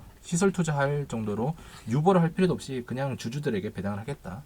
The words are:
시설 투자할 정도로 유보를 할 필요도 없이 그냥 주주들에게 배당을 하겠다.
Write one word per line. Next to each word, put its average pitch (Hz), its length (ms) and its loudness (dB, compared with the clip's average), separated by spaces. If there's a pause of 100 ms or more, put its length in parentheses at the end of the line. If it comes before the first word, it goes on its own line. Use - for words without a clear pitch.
(220)
시설 185 300 2
투자할 147 560 0
정도로 110 480 -2 (320)
유보를 160 340 6
할 165 120 2
필요도 185 200 2
없이 131 320 -6
그냥 131 300 -4
주주들에게 117 560 -2
배당을 98 280 -4
하겠다. 113 460 -10